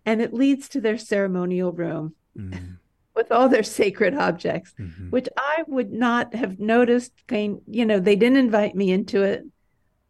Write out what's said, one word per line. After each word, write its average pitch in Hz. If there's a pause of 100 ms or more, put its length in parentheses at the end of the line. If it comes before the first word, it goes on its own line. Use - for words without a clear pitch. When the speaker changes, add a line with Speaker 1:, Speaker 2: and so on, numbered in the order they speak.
Speaker 1:
and 220
it -
leads 269
to 277
their 220
ceremonial 185
room 160 (220)
Speaker 2:
Mm. 90 (380)
Speaker 1:
with 226
all 247
their 233
sacred 196
objects, 170
Speaker 2:
Mm-hmm. 90
Speaker 1:
which 254
I 302
would 254
not 240
have 190
noticed. 240 (140)
Came, 208
you 233
know, 214
they 202
didn't 240
invite 208
me 190
into 196
it 196 (640)